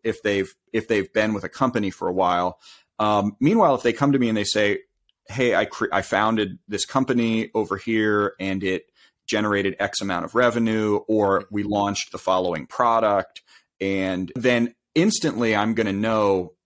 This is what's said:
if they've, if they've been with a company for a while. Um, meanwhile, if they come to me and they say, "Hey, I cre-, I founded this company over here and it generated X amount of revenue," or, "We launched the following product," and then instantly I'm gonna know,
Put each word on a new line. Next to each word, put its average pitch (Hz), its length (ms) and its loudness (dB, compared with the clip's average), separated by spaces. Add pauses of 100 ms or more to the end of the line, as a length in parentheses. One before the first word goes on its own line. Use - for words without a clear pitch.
if 113 200 -4
they've, 101 280 0 (220)
if 110 140 -2
they've 101 260 0
been 107 220 0
with 98 80 -8
a 92 60 -8
company 120 420 -2
for 90 160 -6
a 90 60 -2
while. 90 460 0 (380)
Um, 104 420 0
meanwhile, 165 360 4
if - 80 -2
they 117 100 2
come 143 200 2
to 139 60 2
me 120 100 0
and 110 80 0
they 104 80 -2
say, 104 340 0 (500)
"Hey, 117 240 2
I 98 120 2
cre-, - 260 -4
I 98 100 0
founded 104 560 0 (120)
this 101 160 -4
company 120 680 0
over 104 220 -2
here 107 640 0
and 95 240 -4
it 95 260 -4 (380)
generated 101 500 0
X 101 220 -4
amount 90 260 -4
of 82 100 -8
revenue," 110 720 2
or, 101 440 2
"We 104 120 -2
launched 101 480 -2
the 87 60 -10
following 90 480 -2
product," 110 760 0 (400)
and 95 540 -2
then 120 380 0 (220)
instantly 151 580 2
I'm 107 220 0
gonna 107 180 0
know, 101 600 0 (120)